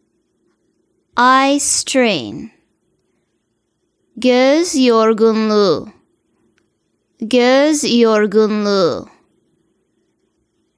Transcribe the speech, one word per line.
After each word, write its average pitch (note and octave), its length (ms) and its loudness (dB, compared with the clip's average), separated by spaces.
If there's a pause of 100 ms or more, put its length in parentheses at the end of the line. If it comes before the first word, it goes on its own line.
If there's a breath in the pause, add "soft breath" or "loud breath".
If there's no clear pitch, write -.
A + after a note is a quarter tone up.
(1200)
Eye C4+ 420 2
strain. G3 920 -4 (1700)
Göz B3+ 580 0
yorgunluğu. A3 1120 0 (1300)
Göz C4 640 0 (100)
yorgunluğu. G#3 1120 0 (1700)